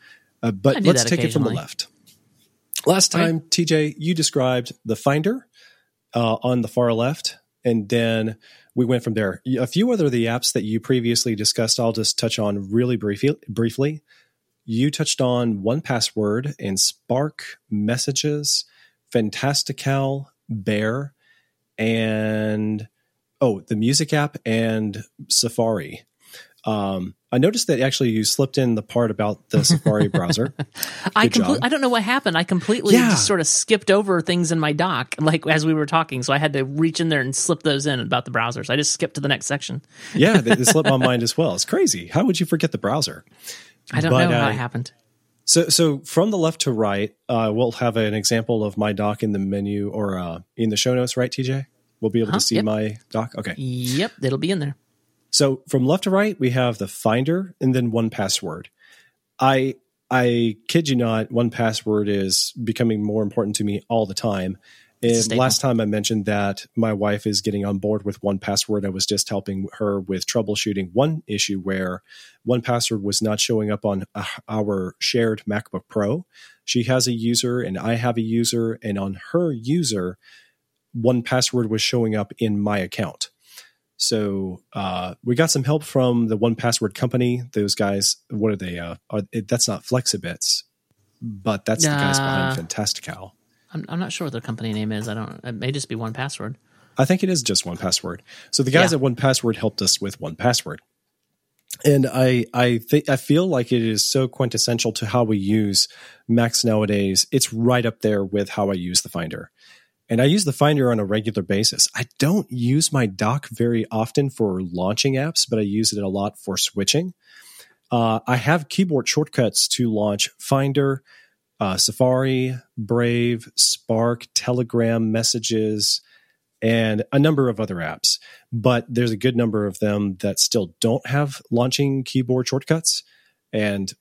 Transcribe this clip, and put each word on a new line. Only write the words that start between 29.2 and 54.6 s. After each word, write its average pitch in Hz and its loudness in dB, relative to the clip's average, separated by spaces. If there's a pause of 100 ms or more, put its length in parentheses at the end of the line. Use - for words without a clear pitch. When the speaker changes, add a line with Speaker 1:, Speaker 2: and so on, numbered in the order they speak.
Speaker 1:
the - 4
Safari 113 4
browser. 98 -2 (300)
Speaker 2:
<laughs> - -8
I 214 6
Speaker 1:
Good 226 2
Speaker 2:
compl-, 185 0
Speaker 1:
job. - -2
Speaker 2:
I 247 0
don't 285 0
know 262 2
what 233 2
happened. 208 0
I 170 2
completely 202 2
Speaker 1:
Yeah. 247 6
Speaker 2:
just 156 2
sort 196 2
of 156 0
skipped - 2
over 190 4
things 175 0
in 165 2
my 151 2
dock, 151 -2
like, 156 2
as 156 2
we 160 2
were 151 0
talking. 147 0
So 135 0
I 135 4
had 151 2
to 135 0
reach 156 0
in 165 0
there 147 2
and 131 -4
slip - 0
those 139 0
in 139 0
about 120 -2
the 127 -10
browsers. 120 -2
I 127 2
just 147 0
skipped 165 -4
to 147 -6
the 143 -2
next 131 -2
section. 139 -6 (180)
<laughs> - -14
Speaker 1:
Yeah, 202 6
they, 117 4
they 127 2
slipped 156 4
my 135 4
mind 127 2
as 117 -2
well. 151 0
It's - -2
crazy. 294 0
How 175 0
would 190 2
you 185 0
forget 160 0
the - -4
browser? 143 -4 (640)
Speaker 2:
I 151 0
don't 165 2
Speaker 1:
But, 127 6
Speaker 2:
know 120 4
how 120 2
Speaker 1:
uh, 120 0
Speaker 2:
it - -4
happened. 120 -6 (560)
Speaker 1:
So, 165 4
so 156 2
from 190 0
the 202 0
left 160 0
to 139 0
right, 104 0 (160)
uh, 113 2
we'll 117 0
have 113 -2
an 107 0
example 110 0
of 104 -4
my 104 0
dock 104 -2
in 110 0
the 101 0
menu 101 -2
or, 101 -4
uh, 85 -8 (180)
in 113 0
the 104 0
show 127 0
notes, 127 -2
right, 123 -2
T 135 -6
J? 135 -4 (340)
We'll 110 0
be 117 2
able 107 0
Speaker 2:
Huh? - 0
Speaker 1:
to - 0
see - 0
Speaker 2:
Yep. 165 0
Speaker 1:
my 107 -2 (140)
dock. - -4
Okay. 107 -6
Speaker 2:
Yep, 127 -4 (100)
it'll 131 0
be 160 -2
in 190 0
there. 143 -4 (540)